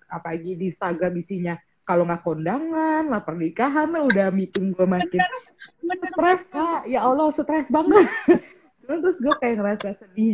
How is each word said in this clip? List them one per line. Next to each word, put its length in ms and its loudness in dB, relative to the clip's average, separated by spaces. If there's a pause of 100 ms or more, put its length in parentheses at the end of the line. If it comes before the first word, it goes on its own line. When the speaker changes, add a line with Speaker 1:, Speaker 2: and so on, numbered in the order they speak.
Speaker 1:
apalagi 480 -8
di 160 -4
Instagram 460 -2
isinya 380 -6 (280)
kalau 200 2
nggak 200 -2
kondangan, 840 -2
lah 160 -2
pernikahan, 640 -2
lah 140 -2
udah 280 2
meeting 400 -2
gue 140 -2
makin 340 0
Speaker 2:
Bener, 120 2 (540)
bener, 280 -6
Speaker 1:
stres, 320 2
Speaker 2:
bener. 120 -20
Speaker 1:
Kak. 280 -2
Ya 160 -2
Allah, 280 2
stres 400 -2
banget. 380 6 (200)
<laughs> 280 4 (260)
Cuman 220 -4
terus 160 0
gue 160 0
kayak 220 0
ngerasa 400 -2
sedih 380 0